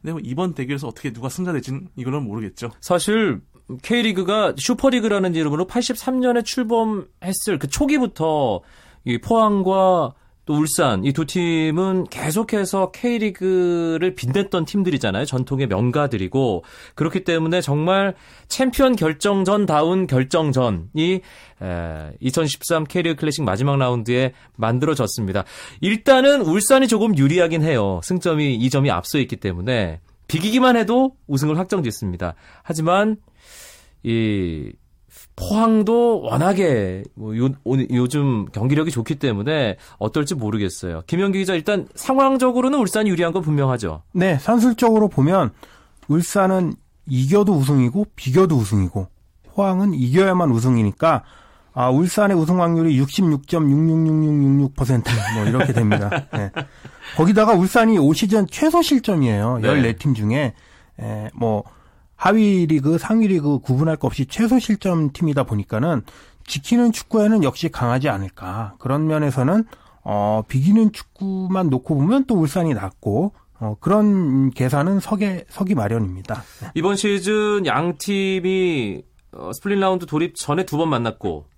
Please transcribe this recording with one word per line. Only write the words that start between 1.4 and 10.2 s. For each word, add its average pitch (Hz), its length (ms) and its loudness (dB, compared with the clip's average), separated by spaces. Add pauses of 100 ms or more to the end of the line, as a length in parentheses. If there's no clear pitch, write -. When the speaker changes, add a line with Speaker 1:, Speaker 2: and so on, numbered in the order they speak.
Speaker 1:
될지는 139 440 -8
이거는 131 280 -6
모르겠죠. 113 560 -10
Speaker 2:
사실 185 640 0 (400)
K리그가 208 760 0
슈퍼리그라는 214 800 0
이름으로 156 320 0
팔십삼 247 520 -4
년에 240 240 0
출범했을 214 1160 -4
그 143 80 -6
초기부터 160 960 0 (440)
이 120 140 -2
포항과 190 920 2 (320)